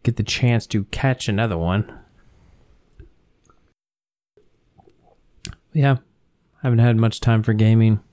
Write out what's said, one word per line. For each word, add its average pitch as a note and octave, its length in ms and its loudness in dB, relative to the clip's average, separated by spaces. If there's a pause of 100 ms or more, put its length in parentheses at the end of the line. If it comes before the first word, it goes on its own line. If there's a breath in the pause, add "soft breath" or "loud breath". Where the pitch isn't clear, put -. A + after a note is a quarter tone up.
get A#2+ 140 -2
the G#2+ 60 -4
chance A#2+ 440 -2
to G#2 180 -4
catch - 440 -4
another G#2 280 -2
one. F2+ 420 -2 (3750)
Yeah, C#3 260 0 (640)
haven't A#2+ 180 0
had A#2+ 180 4
much A2+ 240 -2
time A2+ 220 2
for A2+ 100 0
gaming. A2 480 2 (120)